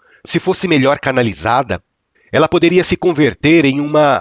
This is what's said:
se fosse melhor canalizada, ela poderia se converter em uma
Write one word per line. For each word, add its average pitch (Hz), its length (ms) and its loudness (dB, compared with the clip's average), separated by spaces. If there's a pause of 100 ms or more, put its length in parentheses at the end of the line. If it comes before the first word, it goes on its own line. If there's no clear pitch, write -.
(260)
se - 120 -6
fosse 180 300 -4
melhor 143 320 2
canalizada, 117 840 -2 (480)
ela 156 200 2
poderia 175 340 2
se - 140 -2
converter 151 640 0
em 139 160 0
uma 147 420 0